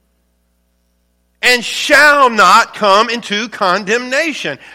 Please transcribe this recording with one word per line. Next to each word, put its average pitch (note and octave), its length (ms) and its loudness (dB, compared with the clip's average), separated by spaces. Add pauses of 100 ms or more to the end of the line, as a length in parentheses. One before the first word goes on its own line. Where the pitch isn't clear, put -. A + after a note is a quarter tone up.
(1400)
and A#3+ 240 0
shall C#4+ 640 2
not G#3 460 2
come G#3+ 340 2
into A3+ 400 -8
condemnation, G#3+ 1120 -4 (160)